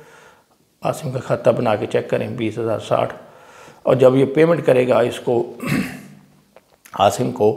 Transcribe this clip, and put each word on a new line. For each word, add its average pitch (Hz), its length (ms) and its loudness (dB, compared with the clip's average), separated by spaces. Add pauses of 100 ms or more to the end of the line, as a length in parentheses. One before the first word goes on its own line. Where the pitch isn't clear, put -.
(840)
आसिम 131 280 -6
का 127 80 -8
खाता 123 320 0
बना 113 240 0
के 113 100 -4
चेक 120 240 -4
करें, 117 280 -4
बीस 110 200 -4
हज़ार 113 240 -4
साठ, 120 320 -2 (720)
और 135 100 4
जब 127 200 6
ये 135 120 4
पेमेंट 160 380 2
करेगा 127 380 4
इसको, 120 360 -2 (840)
<clears throat> - 760 -18
आसिम 123 320 2
को, 110 260 2